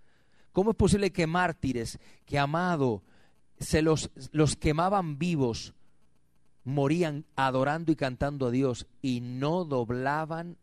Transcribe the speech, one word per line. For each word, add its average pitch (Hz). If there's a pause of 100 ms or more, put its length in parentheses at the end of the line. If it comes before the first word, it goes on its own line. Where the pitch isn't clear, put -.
(520)
¿Cómo 202
es 208
posible 196
que 170
mártires 156 (260)
que, 143
amado, 143 (560)
se 160
los, 156 (220)
los 151
quemaban 165
vivos, 139 (920)
morían 147 (100)
adorando 139
y 151
cantando 139
a 117
Dios 127 (140)
y 127
no 139
doblaban 147